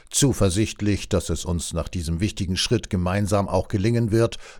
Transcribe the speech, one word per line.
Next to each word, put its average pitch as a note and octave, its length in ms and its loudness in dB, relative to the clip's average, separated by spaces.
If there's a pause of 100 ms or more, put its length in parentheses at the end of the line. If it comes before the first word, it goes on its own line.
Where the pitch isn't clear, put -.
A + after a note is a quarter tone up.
zuversichtlich, G#2 960 2
dass F2 220 0
es D#2+ 160 -4
uns F2 260 -4
nach D#2+ 160 -4
diesem E2 320 -4
wichtigen F#2 380 -2
Schritt - 320 0
gemeinsam G2 580 0
auch F#2 200 0
gelingen A#2 420 2
wird, A2+ 300 2 (200)